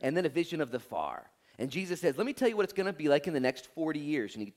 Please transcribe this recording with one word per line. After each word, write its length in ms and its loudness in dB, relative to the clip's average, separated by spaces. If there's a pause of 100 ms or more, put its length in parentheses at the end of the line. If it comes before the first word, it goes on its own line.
and 160 2
then 80 4
a 40 4
vision 300 0
of 120 -2
the 80 -2
far. 500 -6 (300)
And 100 -2
Jesus 300 -4
says, 180 2
"Let 80 0
me 60 -4
tell 160 2
you 80 2
what 80 4
it's 80 -2
gonna 220 -2
be 160 0
like 180 6
in 60 -2
the 80 2
next 240 0
forty 340 -2
years." 340 -2
And 120 -6
he 100 -12